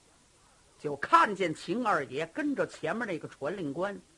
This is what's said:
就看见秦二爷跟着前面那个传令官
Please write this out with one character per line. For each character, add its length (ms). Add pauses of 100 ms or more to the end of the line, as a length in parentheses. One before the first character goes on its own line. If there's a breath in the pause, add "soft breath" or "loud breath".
(760)
就 180
看 400
见 180
秦 320
二 200
爷 220
跟 280
着 100
前 300
面 100
那 140
个 80
传 300
令 160
官 260 (180)